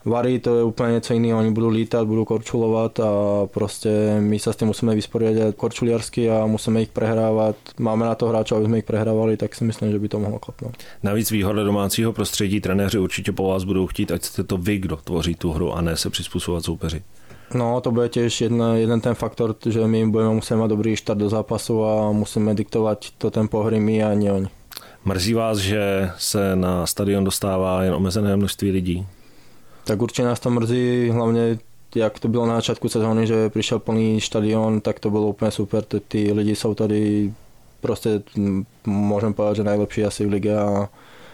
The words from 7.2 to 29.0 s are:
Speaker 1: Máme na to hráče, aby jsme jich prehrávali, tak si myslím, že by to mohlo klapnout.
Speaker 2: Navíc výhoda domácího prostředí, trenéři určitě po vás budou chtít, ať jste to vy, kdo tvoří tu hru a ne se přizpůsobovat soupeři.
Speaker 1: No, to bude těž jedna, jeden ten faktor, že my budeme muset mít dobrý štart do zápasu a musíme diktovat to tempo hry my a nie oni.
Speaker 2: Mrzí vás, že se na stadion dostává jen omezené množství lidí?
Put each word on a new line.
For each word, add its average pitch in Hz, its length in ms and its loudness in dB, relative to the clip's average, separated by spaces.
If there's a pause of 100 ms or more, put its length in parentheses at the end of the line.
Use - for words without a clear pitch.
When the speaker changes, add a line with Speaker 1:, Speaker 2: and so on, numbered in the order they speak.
Speaker 1:
Máme 113 260 0
na 113 100 0
to 120 120 0
hráče, 110 280 0
aby 107 100 2
jsme 113 120 2
jich 107 80 -2
prehrávali, 110 520 0
tak - 180 -6
si - 80 -6
myslím, 110 280 -2
že 104 80 0
by 104 100 -4
to 107 100 -4
mohlo 104 200 -4
klapnout. - 340 -12 (300)
Speaker 2:
Navíc 104 280 0
výhoda 104 320 0
domácího 101 500 0
prostředí, 101 480 -2
trenéři 98 380 0
určitě 92 320 -2
po 95 160 -2
vás 95 160 0
budou 92 240 0
chtít, 101 240 -4
ať 87 120 -4
jste - 200 -6
to 98 140 -2
vy, 101 200 0
kdo 87 180 -4
tvoří 82 400 -4
tu 85 160 -4
hru 80 220 -2
a 85 80 -4
ne 82 160 0
se - 120 -4
přizpůsobovat 87 540 -4
soupeři. 80 380 -6 (520)
Speaker 1:
No, 120 280 0
to 123 100 -2
bude 117 180 2
těž 117 320 0
jedna, 117 340 2
jeden 113 260 2
ten 120 140 0
faktor, 110 400 -2 (100)
že 110 220 2
my 113 200 4
budeme 110 260 4
muset 110 220 0
mít 110 120 2
dobrý 107 280 2
štart 104 240 -2
do 104 100 2
zápasu 110 560 0
a 107 260 2
musíme 107 440 0
diktovat 107 500 0 (120)
to 107 140 -2
tempo 110 320 0
hry 110 160 2
my 107 240 2
a 107 100 2
nie 101 180 2
oni. 95 160 0 (580)
Speaker 2:
Mrzí 95 280 0
vás, 113 240 0
že 98 600 0
se 98 380 0
na 90 300 2
stadion 98 380 0
dostává 95 600 0
jen 95 100 2
omezené 98 440 0
množství 101 340 0
lidí? 90 360 -2 (760)